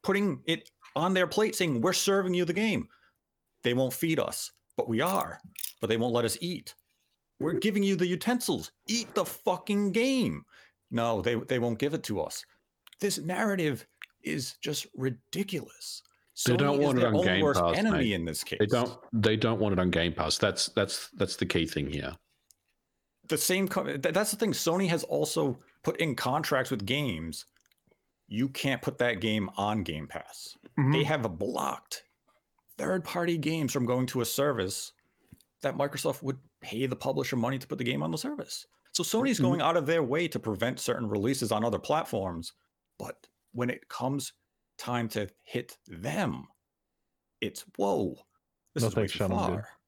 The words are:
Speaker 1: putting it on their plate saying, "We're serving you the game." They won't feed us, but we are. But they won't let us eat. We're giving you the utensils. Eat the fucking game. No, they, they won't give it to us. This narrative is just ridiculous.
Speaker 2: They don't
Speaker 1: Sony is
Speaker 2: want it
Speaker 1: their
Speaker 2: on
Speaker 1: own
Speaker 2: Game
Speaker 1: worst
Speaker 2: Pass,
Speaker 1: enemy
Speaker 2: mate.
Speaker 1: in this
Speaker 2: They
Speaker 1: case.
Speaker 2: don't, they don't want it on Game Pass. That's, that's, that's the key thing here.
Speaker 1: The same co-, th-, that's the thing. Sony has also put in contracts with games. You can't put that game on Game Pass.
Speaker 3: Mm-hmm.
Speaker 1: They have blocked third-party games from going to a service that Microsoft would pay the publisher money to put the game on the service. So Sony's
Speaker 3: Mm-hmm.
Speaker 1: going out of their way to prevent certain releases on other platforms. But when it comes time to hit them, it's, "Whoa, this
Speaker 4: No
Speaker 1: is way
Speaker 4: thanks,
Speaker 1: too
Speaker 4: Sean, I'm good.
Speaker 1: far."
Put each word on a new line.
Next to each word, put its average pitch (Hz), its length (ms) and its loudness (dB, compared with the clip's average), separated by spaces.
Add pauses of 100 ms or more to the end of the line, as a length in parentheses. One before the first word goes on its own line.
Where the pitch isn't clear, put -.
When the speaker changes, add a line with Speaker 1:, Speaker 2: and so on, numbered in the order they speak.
Speaker 1:
putting 190 440 0
it - 240 -2 (260)
on 180 180 2
their 185 140 4
plate 214 260 2
saying, 143 280 2
"We're 180 100 4
serving 190 420 2
you 175 100 2
the 170 80 -2
game." 202 360 0 (760)
They 123 120 2
won't 127 180 2
feed 160 260 0
us, - 320 -4 (260)
but - 120 -2
we 113 120 2
are. 185 380 0 (420)
But 113 80 -2
they 113 80 4
won't 117 180 0
let 120 100 4
us 107 160 0
eat. - 340 -6 (680)
We're 156 140 -2
giving 202 280 2
you 196 140 4
the 180 100 2
utensils. 185 640 0 (160)
Eat 226 280 -6
the 185 100 2
fucking 202 680 0
game. 226 520 2 (460)
No, 117 320 0
they, 120 140 2
they 123 220 0
won't 117 200 0
give 143 160 0
it - 100 -4
to 101 160 -2
us. - 240 -6 (560)
This 196 180 -2
narrative 180 680 -2 (360)
is 143 380 -6
just - 340 -6
ridiculous. 139 1080 -6 (440)
Speaker 2:
They 123 100 4
don't 143 200 4
Speaker 1:
Sony 139 40 2
is - 60 4
Speaker 2:
want 131 120 4
it - 20 4
Speaker 1:
their 120 100 4
Speaker 2:
on 107 60 4
Speaker 1:
own 95 80 4
Speaker 2:
Game 95 200 4
Speaker 1:
worst 135 160 4
Speaker 2:
Pass, 85 160 4
Speaker 1:
enemy 202 220 2
Speaker 2:
mate. 117 140 2
Speaker 1:
in 85 120 -2
this 80 200 -4
Speaker 2:
They - 140 -6
Speaker 1:
case. 104 120 4
Speaker 2:
don't, 117 280 0 (140)
they 110 240 4
don't 113 240 2
want 104 140 2
it 90 40 4
on 90 120 4
Game 85 220 2
Pass. 76 260 -2
That's, 98 300 2
that's, - 480 -2
that's 95 200 -2
the - 100 0
key 82 200 2
thing 73 240 -2
here. 71 240 -6 (1120)
Speaker 1:
The 160 100 2
same 185 300 2
co-, - 160 0
th-, 139 160 -4 (140)
that's 208 160 2
the 214 60 -4
thing. 220 160 2
Sony 185 360 2
has 170 160 2
also 147 540 0 (240)
put - 160 -2
in 151 160 0
contracts 131 560 0
with 107 160 -2
games. 92 600 -2 (840)
You 117 200 -2
can't 135 340 -2
put - 160 -4
that 120 220 2
game 107 360 0
on 104 260 0
Game 78 240 -6
Pass. - 500 -14 (220)
Speaker 3:
Mm-hmm. 139 140 4
Speaker 1:
They 160 120 4
have 117 340 0
blocked - 640 -4 (760)
third-party 170 600 -2
games 151 340 -2
from 131 140 0
going 127 200 2
to 127 160 -2
a - 20 2
service 113 680 0 (720)
that 139 140 -2
Microsoft 143 460 -2
would 135 160 -4 (240)
pay 123 240 -4
the 127 100 -2
publisher 135 400 -2
money 123 220 0
to - 80 -10
put - 120 -6
the 123 60 -4
game 135 180 0
on 160 80 -2
the 160 80 -4
service. - 480 -8 (260)
So 180 100 -2
Sony's 240 340 2
Speaker 3:
Mm-hmm. 135 80 4
Speaker 1:
going - 160 4
out 165 160 4
of 151 100 2
their 165 160 4
way 147 260 0
to - 100 -4
prevent 113 420 -2
certain 120 280 -2
releases 110 440 0
on 107 120 2
other 101 140 2
platforms. 95 760 -2 (440)
But - 280 -12 (260)
when 120 180 -2
it - 180 -8
comes 135 440 -4 (460)
time 120 320 -2
to 104 180 -2 (160)
hit - 320 -6 (100)
them, 98 600 -4 (960)
it's, - 240 -6 (120)
"Whoa, 95 400 0 (580)
this 139 80 0
Speaker 4:
No 113 60 4
Speaker 1:
is - 80 0
way 113 60 4
Speaker 4:
thanks, 95 100 -2
Speaker 1:
too - 60 -6
Speaker 4:
Sean, 98 140 0
I'm 156 60 0
good. 131 220 0
Speaker 1:
far." - 80 -12 (200)